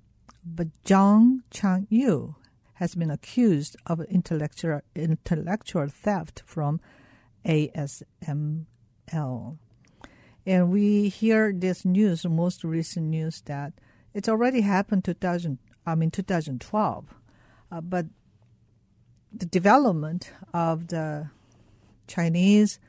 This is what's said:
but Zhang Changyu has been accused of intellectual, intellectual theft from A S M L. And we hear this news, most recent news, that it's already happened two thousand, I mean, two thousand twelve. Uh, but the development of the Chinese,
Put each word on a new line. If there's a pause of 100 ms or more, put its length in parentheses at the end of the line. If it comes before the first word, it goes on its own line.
(460)
but (160)
Zhang (100)
Changyu (380)
has
been
accused (120)
of
intellectual, (120)
intellectual
theft
from (640)
A
S (240)
M (440)
L. (880)
And
we
hear
this
news,
most
recent
news,
that (400)
it's
already
happened
two
thousand, (260)
I
mean,
two
thousand
twelve. (540)
Uh,
but (1300)
the
development (220)
of
the (800)
Chinese,